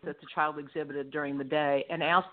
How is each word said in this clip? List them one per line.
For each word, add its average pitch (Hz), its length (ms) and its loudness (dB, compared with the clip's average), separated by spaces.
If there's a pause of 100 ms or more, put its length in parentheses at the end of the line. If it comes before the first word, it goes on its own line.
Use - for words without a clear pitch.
that 156 180 -8
the 151 120 -20
child 151 260 2
exhibited 143 500 -6
during 143 300 -2
the 139 40 -4
day, 143 460 2
and 165 140 -2
ask 175 300 4